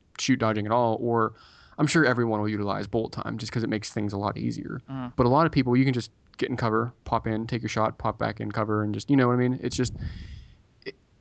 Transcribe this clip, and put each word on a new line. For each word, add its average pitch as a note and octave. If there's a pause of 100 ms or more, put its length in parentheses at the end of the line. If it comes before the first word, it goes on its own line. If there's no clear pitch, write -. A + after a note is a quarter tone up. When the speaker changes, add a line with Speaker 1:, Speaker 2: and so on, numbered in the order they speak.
(200)
Speaker 1:
shoot C3
dodging G#2+
at G#2+
all, A#2
or A2+ (440)
I'm D3+
sure D#3
everyone A#2
will G#2
utilize G2+
bullet A2
time A2+
just A2
'cause A#2
it A2
makes G#2+
things G#2
a G2+
lot G2+
easier. A2+ (100)
Speaker 2:
Mm-hmm. C3
Speaker 1:
But B2+
a -
lot D3+
of D#3
people, B2
you C3
can C3+
just A#2 (260)
get -
in B2
cover, A#2 (120)
pop A2+
in, A2+
take A#2
your A2
shot, A2
pop G#2+
back A2
in A2
cover, G#2+
and G#2
just, G2+
you C#3+
know B2+
what B2
I -
mean? B2
It's B2
just, B2 (880)
it, C3 (260)